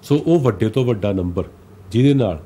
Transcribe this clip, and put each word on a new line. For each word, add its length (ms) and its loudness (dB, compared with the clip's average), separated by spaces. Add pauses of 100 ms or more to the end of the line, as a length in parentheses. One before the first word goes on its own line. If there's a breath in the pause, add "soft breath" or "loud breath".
ਸੋ 240 0
ਉਹ 120 4
ਵੱਡੇ 300 0
ਤੋਂ 160 0
ਵੱਡਾ 260 -2
ਨੰਬਰ 320 -4 (480)
ਜਿਹਦੇ 220 4
ਨਾਲ 320 0